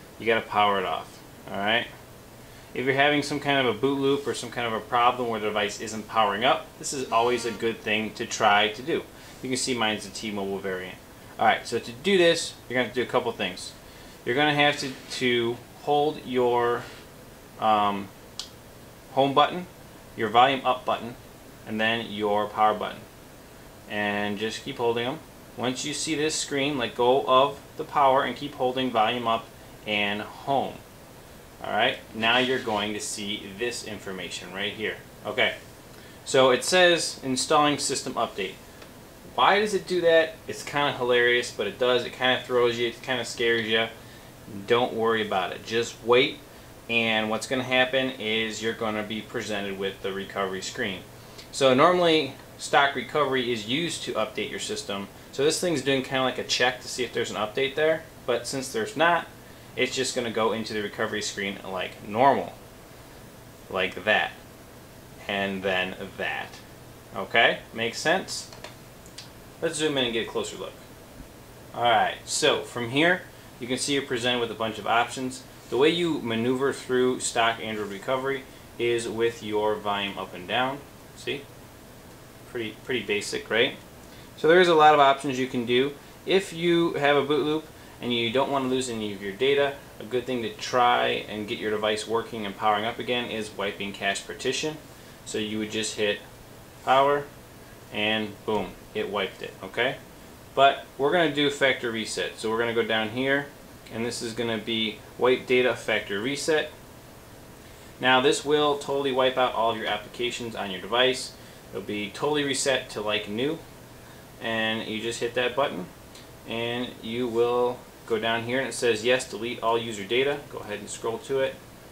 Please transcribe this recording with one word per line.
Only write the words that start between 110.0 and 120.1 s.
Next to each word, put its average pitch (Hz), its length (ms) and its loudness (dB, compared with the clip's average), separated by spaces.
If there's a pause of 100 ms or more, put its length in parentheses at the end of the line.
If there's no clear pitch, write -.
on 98 140 -6
your 92 100 -8
device. 127 520 0 (380)
It'll 104 120 -8
be 104 260 -4
totally 147 340 0
reset 135 480 0
to 107 120 -6
like 104 260 -4
new, 135 300 -2 (840)
and 110 480 -2
you 110 100 -4
just 113 220 -4
hit 117 140 -2
that 123 200 0
button 117 320 -2 (640)
and 117 400 -4 (140)
you 117 260 -4
will 120 500 2 (280)
go 113 120 0
down 113 260 0
here 120 140 -2
and 127 100 -2
it 113 40 -8
says, 110 320 0
"Yes, 127 240 2
delete 113 340 -6
all 113 140 2
user 113 280 -4
data." 135 340 0 (120)